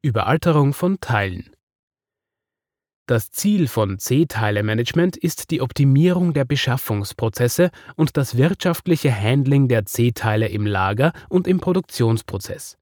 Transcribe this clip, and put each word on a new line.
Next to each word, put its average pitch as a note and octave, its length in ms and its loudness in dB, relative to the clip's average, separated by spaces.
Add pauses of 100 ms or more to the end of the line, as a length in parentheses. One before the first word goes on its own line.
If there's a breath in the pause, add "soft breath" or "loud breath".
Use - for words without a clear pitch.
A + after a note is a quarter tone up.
Überalterung C#3 720 2
von F#3+ 260 -2
Teilen. G2 500 -2 (1600)
Das A#2 220 0
Ziel G3 380 0
von G2 320 -2
C-Teile-Management A2+ 1160 0
ist - 360 -4
die D#3 80 -2
Optimierung D#3 720 2
der C#3 120 0
Beschaffungsprozesse B2 1300 0 (240 loud breath)
und D#3 220 0
das C3+ 200 -2
wirtschaftliche D#3+ 760 0
Handling C3 540 2
der A2+ 180 2
C-Teile A2+ 600 0
im G#2 180 -4
Lager G#2 460 0 (160 loud breath)
und F#3 180 0
im F3+ 140 0
Produktionsprozess. - 1200 -4